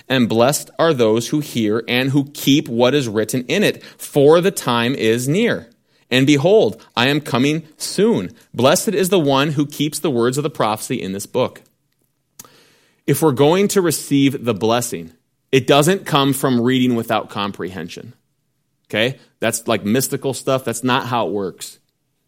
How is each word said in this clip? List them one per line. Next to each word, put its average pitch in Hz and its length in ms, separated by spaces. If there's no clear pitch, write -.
and 127 180
blessed 117 520
are 160 160
those 117 340
who 151 120
hear 117 460
and 127 240
who 139 220
keep 139 340
what 123 280
is 139 140
written 110 380
in 185 160
it, 151 200
for 151 420
the 185 100
time 120 440
is 117 340
near. 160 400
And 131 160
behold, 147 540
I 120 120
am 147 120
coming 147 440
soon. 180 540
Blessed 135 400
is 175 160
the 202 80
one 139 320
who 147 160
keeps 147 320
the 170 120
words 127 280
of 147 60
the 160 60
prophecy 113 520
in 95 100
this 101 140
book." 117 340
If 143 140
we're 156 120
going 160 360
to 196 140
receive 139 640
the 117 80
blessing, 101 580
it 135 140
doesn't 151 400
come 139 260
from 131 280
reading 127 340
without 113 340
comprehension. 95 840
Okay? 117 300
That's - 280
like 104 160
mystical 135 480
stuff. 131 320
That's 117 180
not 127 240
how 120 200
it 80 60
works. 98 460